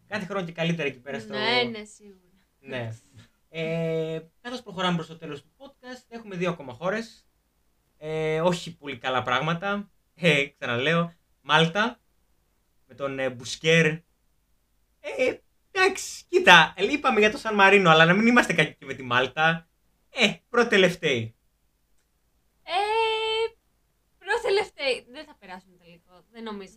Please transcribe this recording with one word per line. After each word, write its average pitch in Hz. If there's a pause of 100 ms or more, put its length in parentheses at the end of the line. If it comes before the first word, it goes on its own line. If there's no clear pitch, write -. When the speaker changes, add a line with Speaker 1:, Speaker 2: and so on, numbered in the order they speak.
Speaker 1:
Κάθε 202
χρόνο 196
και 165
καλύτερα 165
εκεί 123
πέρα 139
στο 214
Speaker 2:
Ναι, 233
ναι, 214
σίγουρα. 208 (400)
Speaker 1:
Ναι. 123 (560)
Ε, 160 (200)
καθώς 247
προχωράμε 180
προς 160
το 160
τέλος 147
του -
podcast, 254
έχουμε 226
δύο 175
ακόμα 139
χώρες. 196 (680)
Ε, 156
όχι 170
πολύ 139
καλά 127
πράγματα. 165 (260)
Ε, 151
ξαναλέω, 143 (280)
Μάλτα, 165 (880)
με 131
τον, 135
ε, 131
Μπουσκέρ. 160
Ε, 156 (1700)
εντάξει, -
κοίτα, 175
είπαμε 247
για 208
το 214
Σαν 220
Μαρίνο, 196
αλλά 160
να 170
μην 214
είμαστε 240
κακοί 156
και -
με 135
τη 135
Μάλτα. 143 (420)
Ε, 220 (160)
προτελευταίοι. 175 (1300)
Speaker 2:
Ε, 320 (1500)
προτελευταίοι. 359
Δεν 302
θα 294
περάσουν 185 (100)
τελικό, 170 (180)
δεν 226
νομίζω. 202